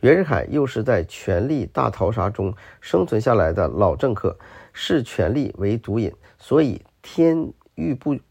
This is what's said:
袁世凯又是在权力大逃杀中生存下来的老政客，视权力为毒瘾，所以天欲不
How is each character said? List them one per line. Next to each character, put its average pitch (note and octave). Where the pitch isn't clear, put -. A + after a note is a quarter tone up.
袁 C#3+
世 F#3+
凯 A#2
又 C#3+
是 A2+
在 A2
权 F#2+
力 C#3+
大 B2
逃 F#2+
杀 G2+
中 G2
生 F3+
存 A2
下 A#2+
来 E2
的 E2+
老 D#2
政 B2+
客， -
视 -
权 F#2+
力 C#3+
为 G2+
毒 A2
瘾， G2+
所 C#3+
以 C3
天 E3
欲 D#3
不 C3+